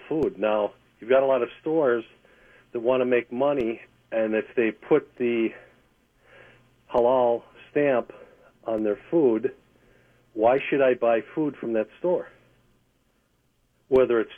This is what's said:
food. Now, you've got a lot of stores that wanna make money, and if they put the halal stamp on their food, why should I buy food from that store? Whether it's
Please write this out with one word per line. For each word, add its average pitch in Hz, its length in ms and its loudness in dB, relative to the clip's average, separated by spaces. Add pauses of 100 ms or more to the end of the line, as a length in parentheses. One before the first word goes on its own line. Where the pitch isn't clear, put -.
food. 123 280 -2
Now, 107 360 -2 (260)
you've 107 100 -14
got 131 140 4
a - 20 0
lot 135 160 2
of 117 60 -2 (140)
stores 139 420 0 (680)
that 120 80 -6
wanna 127 240 0
make 120 260 0
money, 123 480 -2 (320)
and 110 240 -2
if 107 200 -4
they 113 160 0
put - 440 -2
the 117 380 -2 (1400)
halal 120 500 2 (280)
stamp 139 400 0 (540)
on 110 180 -4
their 104 160 -2 (100)
food, 123 440 0 (800)
why 120 260 2
should 139 220 -2
I 127 140 4
buy 117 260 0 (120)
food 151 220 -4
from 117 160 -8
that 110 160 -2 (120)
store? 175 280 -4 (1600)
Whether 120 320 4
it's - 180 -4